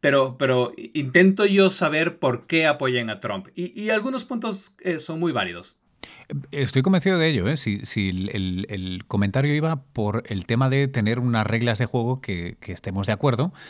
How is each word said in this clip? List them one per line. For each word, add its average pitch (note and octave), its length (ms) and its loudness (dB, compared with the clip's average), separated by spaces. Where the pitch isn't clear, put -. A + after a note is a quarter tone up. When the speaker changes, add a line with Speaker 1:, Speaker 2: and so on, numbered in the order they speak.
Speaker 1:
pero, C3+ 380 2
pero B2+ 340 2
intento F#3 500 6
yo G3 240 6
saber E3 500 0
por B2+ 280 0
qué D#3+ 200 4
apoyan B2+ 440 2
a G2+ 100 -8
Trump. G2 340 -6
Y, F3+ 240 -8
y G#3+ 120 -2
algunos A3 340 -2
puntos, A3 560 -8
eh, E3+ 200 -4
son D#3+ 200 -8
muy E3+ 120 0
válidos. F2+ 440 -6
Speaker 2:
Estoy C3+ 300 0
convencido F#3 360 2
de D#3+ 100 4
ello, A2 200 0
¿eh? D3 80 0
Si, G#2 280 -4
si G2 260 -2
el, F#2 240 -4
el, F#2 340 -4
el F#2 400 -8
comentario B2 460 0
iba D3+ 280 -2
por G#2+ 440 -2
el F#2+ 200 -6
tema B2+ 220 2
de C#3 180 2
tener A#2 320 0
unas A#2 280 0
reglas A2+ 320 0
de B2 80 2
juego B2 340 -2
que, F2 400 -6
que - 120 -12
estemos G2 340 -4
de A2 80 0
acuerdo C3+ 380 0